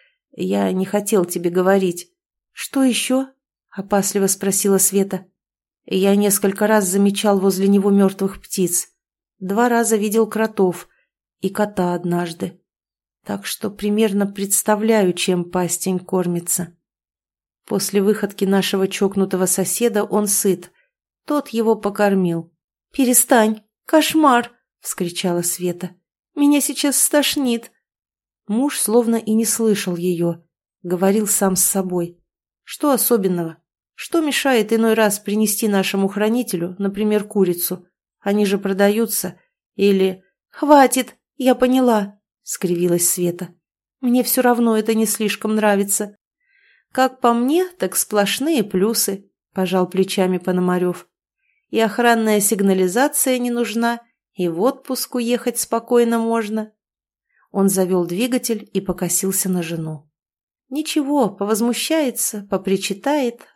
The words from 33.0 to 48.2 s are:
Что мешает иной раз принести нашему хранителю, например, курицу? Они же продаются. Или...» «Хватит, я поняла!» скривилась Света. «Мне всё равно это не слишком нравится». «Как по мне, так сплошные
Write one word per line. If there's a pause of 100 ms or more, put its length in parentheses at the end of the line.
Что
мешает
иной
раз
принести
нашему
хранителю,
например,
курицу? (340)
Они
же
продаются. (380)
Или...» (260)
«Хватит, (200)
я
поняла!» (220)
скривилась
Света. (460)
«Мне
всё
равно
это
не
слишком
нравится». (760)
«Как
по
мне, (100)
так
сплошные